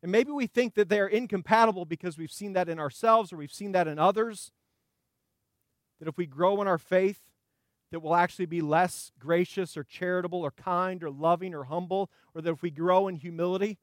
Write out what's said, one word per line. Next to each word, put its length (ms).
And 80
maybe 200
we 160
think 280
that 140
they 120
are 80
incompatible 760
because 320
we've 160
seen 220
that 160
in 80
ourselves 540
or 40
we've 160
seen 200
that 140
in 120
others, 520
that 100
if 80
we 80
grow 380
in 40
our 120
faith, 500
that 100
we'll 140
actually 320
be 160
less 560
gracious 580
or 80
charitable 560
or 120
kind 520
or 60
loving 440
or 100
humble, 460
or 60
that 100
if 120
we 80
grow 380
in 80
humility 680